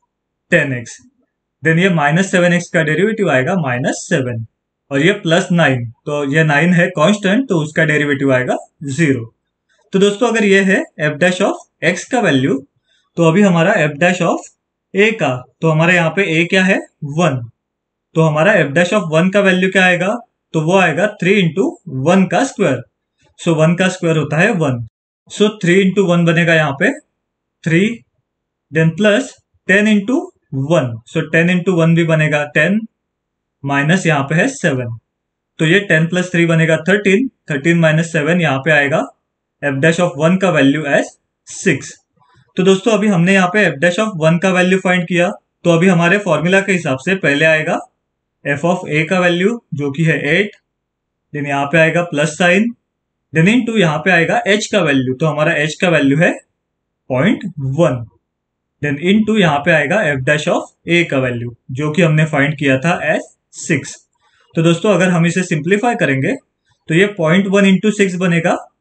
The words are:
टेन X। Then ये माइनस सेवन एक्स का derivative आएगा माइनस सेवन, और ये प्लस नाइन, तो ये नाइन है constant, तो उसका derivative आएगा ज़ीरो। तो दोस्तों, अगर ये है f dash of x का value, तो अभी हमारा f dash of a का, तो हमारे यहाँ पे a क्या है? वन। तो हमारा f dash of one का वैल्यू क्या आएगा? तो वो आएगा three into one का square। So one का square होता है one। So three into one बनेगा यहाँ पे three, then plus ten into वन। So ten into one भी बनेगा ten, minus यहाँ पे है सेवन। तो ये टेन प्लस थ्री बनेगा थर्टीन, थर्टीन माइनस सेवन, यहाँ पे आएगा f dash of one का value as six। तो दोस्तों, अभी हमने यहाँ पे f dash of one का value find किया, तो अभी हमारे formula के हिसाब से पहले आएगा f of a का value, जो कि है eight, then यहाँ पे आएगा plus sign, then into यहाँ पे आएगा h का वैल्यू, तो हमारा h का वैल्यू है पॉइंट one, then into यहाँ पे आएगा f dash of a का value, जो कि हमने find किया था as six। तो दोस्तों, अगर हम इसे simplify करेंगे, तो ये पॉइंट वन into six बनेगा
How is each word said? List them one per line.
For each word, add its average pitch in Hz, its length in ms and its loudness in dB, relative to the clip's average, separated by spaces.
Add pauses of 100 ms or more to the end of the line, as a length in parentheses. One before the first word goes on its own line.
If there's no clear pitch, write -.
(520)
टेन 147 200 0
X। 120 260 -10 (640)
Then 160 160 2
ये 185 120 4
माइनस 165 400 0
सेवन 175 220 2
एक्स 175 160 -2
का 170 140 0
derivative 180 480 -2
आएगा 139 260 0
माइनस 139 520 -4
सेवन, 123 380 -4 (440)
और 139 100 -2
ये 170 140 2
प्लस 185 380 -2
नाइन, 135 320 2 (220)
तो 147 260 -4
ये 160 120 2
नाइन 156 300 2
है 175 160 2
constant, 202 580 0
तो 175 140 0
उसका 156 220 -2
derivative 147 500 0
आएगा 127 220 -2 (300)
ज़ीरो। 135 380 -2 (680)
तो 190 60 0
दोस्तों, 202 300 2
अगर 220 160 0
ये 196 180 4
है 190 200 0 (200)
f 147 160 -4
dash 185 240 0
of 294 160 -2 (280)
x 180 180 -4
का 247 160 -2
value, 151 360 0 (600)
तो 170 80 2
अभी 165 180 4
हमारा 180 380 2
f 143 180 -2
dash 180 260 0
of 247 240 -4 (460)
a 208 200 2
का, 143 200 -2 (260)
तो 160 100 0
हमारे 165 240 4
यहाँ 165 160 2
पे 190 140 -2 (100)
a 170 160 0
क्या 190 140 2
है? 190 140 2 (340)
वन। 147 280 0 (720)
तो 160 80 2
हमारा 160 360 2
f 139 160 0
dash 175 200 0
of 175 180 -2
one 170 180 2
का 202 100 0
वैल्यू 190 320 2
क्या 190 120 2
आएगा? 185 320 0 (380)
तो 165 60 0
वो 170 180 2
आएगा 175 280 0 (100)
three 196 260 2
into 180 280 0 (360)
one 185 200 4
का 170 180 0
square। 151 380 -2 (560)
So 170 180 0
one 156 180 2
का 185 160 0
square 165 260 -2
होता 151 220 -2
है 190 160 2
one। 135 320 -2 (440)
So 208 200 0 (120)
three 175 200 2
into 190 260 2
one 175 160 2
बनेगा 165 300 2
यहाँ 156 260 0
पे 208 120 0 (720)
three, 165 180 2 (880)
then 160 260 0
plus 214 320 2 (380)
ten 202 200 2
into 214 320 0 (500)
वन। 143 220 0 (160)
So 160 140 -4 (100)
ten 165 180 2
into 180 260 0
one 165 180 4
भी 165 100 2
बनेगा 151 380 0 (120)
ten, 180 260 2 (840)
minus 143 420 0
यहाँ 151 160 0
पे 131 120 -4
है 185 160 2
सेवन। 123 460 -4 (640)
तो 160 80 0
ये 165 120 4 (100)
टेन 160 180 2
प्लस 180 260 -2
थ्री 170 140 2
बनेगा 160 320 2
थर्टीन, 202 500 0 (220)
थर्टीन 160 280 0
माइनस 160 340 2
सेवन, 160 280 0
यहाँ 143 180 0
पे 147 120 -2
आएगा 147 320 0 (600)
f 143 180 -4
dash 165 200 2
of 175 180 -2
one 170 240 2
का 185 80 2
value 147 400 2
as 190 180 0 (400)
six। - 440 -4 (640)
तो 190 60 -2
दोस्तों, 190 300 2
अभी 208 160 0
हमने 185 260 2
यहाँ 185 140 2
पे 202 180 0
f 143 140 -4
dash 175 200 0
of 208 200 -4
one 165 220 2
का 190 100 0
value 180 280 2
find 180 280 -2
किया, 175 220 0 (340)
तो 170 60 2
अभी 170 180 4
हमारे 175 300 2
formula 175 420 0
के 196 120 -2
हिसाब 151 260 -2
से 180 180 -2
पहले 151 280 0
आएगा 160 340 0 (680)
f 143 220 -4
of 180 240 -2
a 156 200 -2
का 185 100 0
value, 180 400 0 (140)
जो 139 160 -4
कि 165 140 -2
है 156 140 0 (120)
eight, 202 260 -2 (760)
then 147 160 -8
यहाँ 139 180 -2
पे 165 120 0
आएगा 160 260 2
plus 151 340 -4
sign, 190 360 2 (580)
then 160 160 2
into 226 300 0
यहाँ 160 200 2
पे 190 120 -2
आएगा 175 380 2
h 208 180 0
का 208 160 -2
वैल्यू, 135 320 0
तो 160 120 -2
हमारा 156 320 0
h 151 220 -2
का 190 100 2
वैल्यू 143 280 2
है 185 140 2 (800)
पॉइंट 156 340 0 (320)
one, 135 280 0 (800)
then 143 240 -2
into 214 320 2
यहाँ 156 200 2
पे 170 140 -2
आएगा 151 340 0
f 135 200 -4
dash 151 220 0
of 247 140 0 (280)
a 170 200 2
का 139 80 -2
value, 120 360 -4 (180)
जो 147 200 -4
कि 180 100 0
हमने 156 240 2
find 147 320 -2
किया 135 200 0
था 170 200 -2 (100)
as 185 200 -2 (300)
six। - 380 -4 (580)
तो 165 80 -2
दोस्तों, 170 320 2
अगर 185 140 2
हम 170 180 2
इसे 170 180 -2
simplify 196 520 -2
करेंगे, 143 380 -2 (540)
तो 160 60 0
ये 185 120 4 (100)
पॉइंट 175 320 2
वन 196 180 2
into 190 260 2
six 196 240 0
बनेगा 170 400 0 (240)